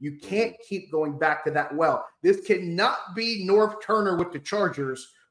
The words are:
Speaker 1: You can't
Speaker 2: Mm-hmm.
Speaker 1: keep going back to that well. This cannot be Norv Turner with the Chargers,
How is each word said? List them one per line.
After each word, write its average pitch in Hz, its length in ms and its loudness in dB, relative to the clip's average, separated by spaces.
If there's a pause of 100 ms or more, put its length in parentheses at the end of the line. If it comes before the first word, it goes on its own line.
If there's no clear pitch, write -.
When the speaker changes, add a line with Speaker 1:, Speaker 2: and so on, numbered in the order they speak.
Speaker 1:
You 147 180 -8
can't 220 340 -2
Speaker 2:
Mm-hmm. - 160 -20
Speaker 1:
keep 190 220 -8
going 151 280 -2
back 151 260 0
to 156 80 0
that 143 220 -2
well. 147 300 2 (160)
This 190 240 4
cannot 180 720 0
be 220 340 -4
Norv 208 320 4
Turner 202 360 2
with 170 160 0
the 147 80 -8
Chargers, 143 720 -2 (180)